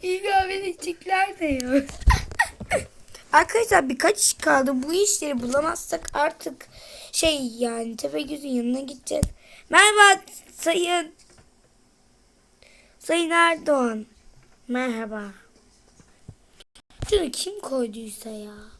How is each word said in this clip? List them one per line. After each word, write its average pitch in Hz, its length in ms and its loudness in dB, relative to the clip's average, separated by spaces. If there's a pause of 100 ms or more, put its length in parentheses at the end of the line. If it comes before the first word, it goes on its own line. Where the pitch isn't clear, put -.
İyi 370 200 -4
kahvecilikler 381 1160 -2
de 339 60 -2
yok. 269 400 0 (840)
<laughs> - 160 -2 (460)
Arkadaşlar 359 560 4
birkaç 320 300 2
iş - 140 2
kaldı. 269 500 2
Bu 311 100 -6
işleri 311 480 0
bulamazsak 294 720 -2
artık 302 540 -4 (440)
şey 302 340 0
yani 233 520 -4
Tepegöz'ün 285 520 -6
yanına 247 300 -2
gideceğiz. 277 460 -4 (440)
Merhaba 403 520 8 (340)
sayın. 339 600 -2 (1800)
Sayın 330 300 -2
Erdoğan. 294 760 2 (640)
Merhaba. 226 560 -6 (1900)
Şunu 349 220 2
kim 403 280 -8
koyduysa 226 680 -8
ya. 208 260 -14 (240)